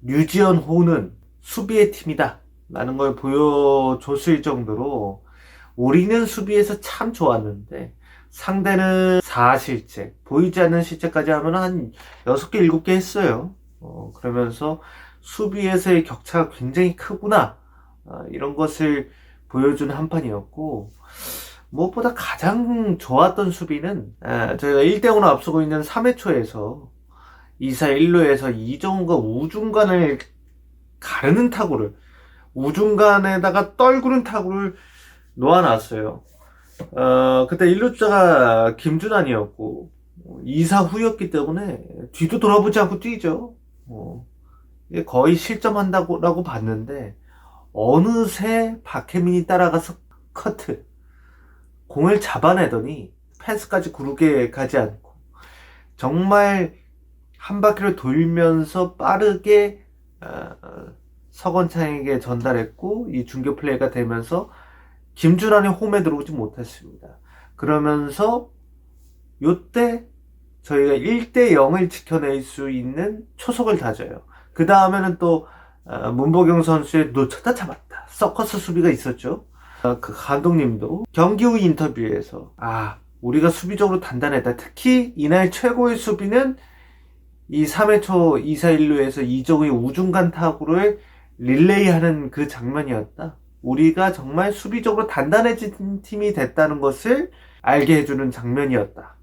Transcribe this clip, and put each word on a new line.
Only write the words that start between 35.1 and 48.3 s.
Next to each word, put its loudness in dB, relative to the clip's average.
놓아놨어요. 0
어, 2
그때 2
일 4
루자가 4
김준환이었고 -4
이 0
사 2
후였기 -2
때문에 -4
뒤도 -2
돌아보지 4
않고 0
뛰죠. -6
어, -16
이게 -6
거의 4
실점한다고, -2
라고 0
봤는데 -8
어느새 0